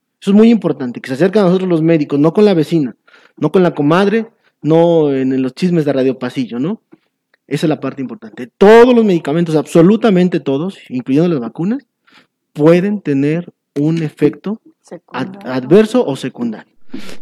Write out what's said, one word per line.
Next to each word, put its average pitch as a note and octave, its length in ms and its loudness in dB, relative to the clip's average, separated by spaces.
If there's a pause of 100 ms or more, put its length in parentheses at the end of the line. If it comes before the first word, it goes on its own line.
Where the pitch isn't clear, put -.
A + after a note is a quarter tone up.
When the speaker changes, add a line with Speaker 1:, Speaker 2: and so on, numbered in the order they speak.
(200)
Speaker 1:
Eso - 100 -6
es G3+ 60 4
muy A3 140 6
importante, D3 500 -2
que - 80 -16
se C3+ 60 -6
acerquen F#3 280 0
a F#3+ 40 2
nosotros F#3 220 0
los E3 140 0
médicos, D3+ 360 0
no D#3 140 2
con G#3+ 120 2
la G3+ 100 4
vecina, D#3 420 -2 (400)
no D3+ 140 -4
con F#3 120 2
la E3 120 0
comadre, G3 560 0 (320)
no D#3+ 500 2
en, C3 200 -2
en C3 100 -2
los B2+ 120 -4
chismes F3 300 0
de C#3+ 80 -2
Radio C3 260 -2
Pasillo, B2 420 -8
¿no? F#3 200 -6 (680)
Esa D3 180 -4
es - 20 0
la C#3 120 -2
parte C3+ 200 -10
importante. A#2+ 460 -14 (100)
Todos A#3 380 6
los A3+ 100 2
medicamentos, E3 520 0
absolutamente F3+ 840 2
todos, C#3+ 400 -4 (100)
incluyendo C3 400 -2
las D#3+ 120 -2
vacunas, E3+ 420 -6 (680)
pueden F3 500 2
tener D3 500 -4 (260)
un D#3+ 240 -2
efecto D#3 600 -4
ad-, - 80 -20 (100)
Speaker 2:
Secundario. G3 600 -14 (120)
Speaker 1:
adverso G#3+ 540 2
o C3+ 100 -6
secundario. A#2+ 560 -10 (500)